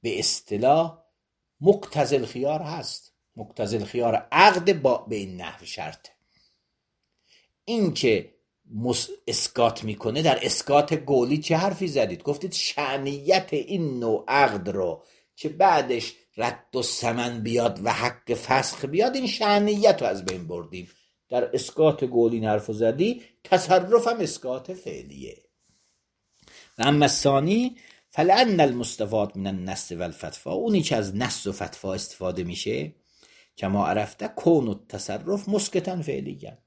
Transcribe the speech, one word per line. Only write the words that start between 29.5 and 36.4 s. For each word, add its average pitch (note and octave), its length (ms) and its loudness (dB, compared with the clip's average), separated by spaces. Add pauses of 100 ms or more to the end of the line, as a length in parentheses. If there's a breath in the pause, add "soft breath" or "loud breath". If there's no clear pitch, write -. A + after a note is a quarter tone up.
و F2 100 -8
الفتوی، E2 520 -8
اونی G#3 280 2
که - 140 0
از G2+ 200 -2
نص A#2 320 -4
و G2 40 -4
فتوا F#2+ 420 -6
استفاده F2+ 500 -6
می‌شه، A2+ 520 -6 (640 soft breath)
کما G2 300 0
عرفته G#2 400 -4
کون D#3 400 2
التصرف A2 840 -6
مسکتاً F#3 520 -2
فعلیاً C#3+ 640 -8